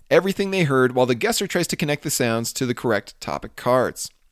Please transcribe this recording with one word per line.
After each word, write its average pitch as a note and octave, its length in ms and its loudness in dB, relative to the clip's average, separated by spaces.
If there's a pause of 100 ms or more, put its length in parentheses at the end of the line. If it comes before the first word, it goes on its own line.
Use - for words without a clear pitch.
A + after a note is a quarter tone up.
everything F#3+ 440 2
they F#3+ 100 2
heard C3 320 2
while B2+ 100 4
the B2 120 2
guesser G#3 320 -2
tries F3 180 -2
to - 100 -6
connect D3 280 -2
the D3 60 -6
sounds A#2 420 -2
to - 120 -4
the A#2+ 100 0
correct - 460 -2
topic - 360 -10
cards. B2 520 0 (240)